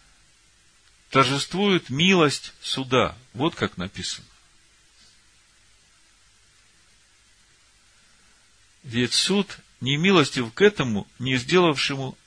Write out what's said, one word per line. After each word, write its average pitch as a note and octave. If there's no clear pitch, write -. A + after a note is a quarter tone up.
Торжествует F3
милость D#3+
суда.'" B2+
Вот D3+
как -
написано. -
"Ведь A#2+
суд -
не C3
милостив D3+
к -
этому, C#3
не C3
сделавшему C#3